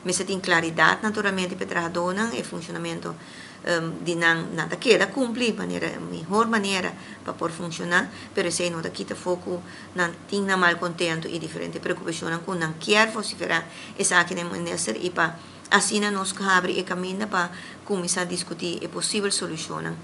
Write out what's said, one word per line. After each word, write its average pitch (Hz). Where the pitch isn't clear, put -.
Me 180
se 185
tiene 190
claridad, 165
naturalmente, 196
para 196
trabajador, 175
¿no? 226
El -
funcionamiento, 170
ehm, 165
de 170
nan-, 165
nada 165
queda 240
cumple 240
de 220
manera, 175
mejor 180
manera 196
para -
poder 165
funcionar, 175
pero 185
si 175
no 165
te 175
quita -
foco, 180
no 175
tiene 196
mal 175
contento 165
y 170
diferente 165
preocupación 170
con 185
no 160
quiere 214
vociferar 170
esa 180
que 180
no 175
es 175
necesaria 175
y 175
pa 165
así 202
no 208
nos 190
abre 185
el 185
camino 185
para 180
comenzar 180
a 175
discutir 175
la 175
posible 196
solución 165